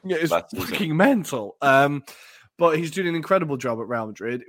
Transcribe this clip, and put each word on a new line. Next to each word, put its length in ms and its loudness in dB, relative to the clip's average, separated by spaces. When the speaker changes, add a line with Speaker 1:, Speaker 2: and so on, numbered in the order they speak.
Speaker 1:
Yeah, 180 -2
it's 100 0
Speaker 2:
Last 200 0
season. 140 -8
Speaker 1:
fucking 320 -2
mental. 640 0
Um, 420 4
but 220 4
he's 100 -4
doing 200 -4
an 60 -2
incredible 420 0
job 220 -4
at 80 -8
Real 200 -4
Madrid. 420 -8